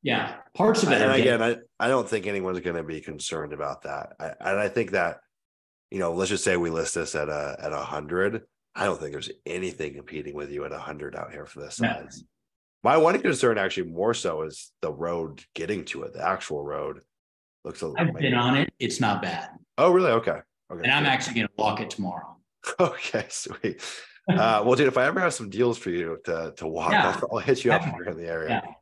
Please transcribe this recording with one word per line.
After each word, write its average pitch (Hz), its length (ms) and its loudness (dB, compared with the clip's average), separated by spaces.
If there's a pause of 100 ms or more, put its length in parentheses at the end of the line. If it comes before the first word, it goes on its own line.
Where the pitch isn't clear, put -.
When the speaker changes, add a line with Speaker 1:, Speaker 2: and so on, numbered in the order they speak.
Speaker 1:
Yeah, 123 320 -2 (180)
parts 220 300 4
of 160 80 2
it 113 100 6
Speaker 2:
And 131 100 6
Speaker 1:
are 135 40 6
Speaker 2:
again, 123 240 6
Speaker 1:
dead. 117 240 2 (160)
Speaker 2:
I, 107 60 2
I - 20 4
don't 123 220 2
think 101 180 -2
anyone's 92 320 -2
gonna 85 240 -2
be 78 160 -8
concerned 76 540 -8
about 73 300 -6
that. 69 260 -8 (100)
I, 80 60 -8 (260)
and 101 80 2
I 104 80 2
think 98 240 -2
that, 85 280 0 (720)
you 98 80 -6
know, 85 140 0
let's 92 160 0
just 101 140 0
say 92 140 4
we 85 120 2
list 80 260 -2
this 82 200 -4
at 76 140 -2
a, 73 280 -4
at 76 140 -6
a 76 80 -4
hundred. 87 640 -2 (320)
I - 80 -2
don't 87 160 0
think 73 140 -8
there's - 180 -10 (140)
anything 82 480 -6
competing 71 420 -12
with 73 160 -8
you 71 140 -6
at 71 80 -8
a 71 40 -10
hundred 73 380 -10
out 82 160 -10
here 73 140 -14
for - 160 -16
this 73 180 -12
Speaker 1:
No. 113 80 2
Speaker 2:
size. - 360 -8 (600)
My 135 140 6
one 165 240 6
concern 127 360 4
actually 95 340 -2
more 98 220 0
so 85 280 -2
is - 400 -10
the 78 100 -4
road 80 500 -4 (140)
getting 90 300 -4
to - 180 -8
it. - 100 -10
The 80 140 -4
actual 80 380 -4
road 73 340 -6 (640)
looks - 180 -10
a 82 60 -4
little 165 220 0
Speaker 1:
I've - 40 -4
been 131 200 0
on 123 240 4
it. 147 200 0
It's - 220 -4
not 104 220 2
bad. 87 260 -4 (300)
Speaker 2:
Oh, 165 140 8
really? 175 200 6
Okay. 104 300 2 (300)
Okay. 85 100 -8
Speaker 1:
And 120 100 2
I'm 147 120 4
Speaker 2:
Cool. 143 80 2
Speaker 1:
actually 127 240 -2
gonna 110 220 0
walk 107 220 2
it 107 120 -6
tomorrow. 90 460 -8 (200)
Speaker 2:
<laughs> - 220 -10
Okay, 135 500 0
sweet. - 580 -6
Speaker 1:
<laughs> - 140 -12 (260)
Speaker 2:
Uh, 113 380 6
well, 127 80 8
dude, 139 140 6
if 127 100 4
I 127 80 6
ever 175 140 2
have 180 160 2
some 107 160 -8
deals 117 260 2
for - 140 -6
you 82 340 -2
to, 82 320 -2
to 85 100 -8
walk, 80 240 0
Speaker 1:
Yeah. 90 300 4
Speaker 2:
I'll, - 120 -2
I'll 113 40 0
hit 123 260 2
you 120 80 4
up 170 120 4
Speaker 1:
Definitely. 104 220 -6
Speaker 2:
here 95 80 -4
in 80 40 -8
the 85 100 -10
area. 80 220 -4 (160)
Speaker 1:
Yeah. - 60 -12 (100)